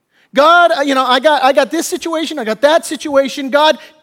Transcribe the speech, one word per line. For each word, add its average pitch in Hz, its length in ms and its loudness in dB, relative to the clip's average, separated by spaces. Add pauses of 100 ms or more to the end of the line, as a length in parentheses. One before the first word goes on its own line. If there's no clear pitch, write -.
(360)
God, 330 360 4
uh, 277 100 -2
you 277 120 -2
know, 262 100 0
I 254 160 0
got, 285 240 2
I 269 100 4
got 269 180 0
this 320 160 -4
situation, 320 500 -6
I 247 60 -8
got 214 180 -6
that 302 240 2
situation. 277 640 -4
God, 294 300 0 (240)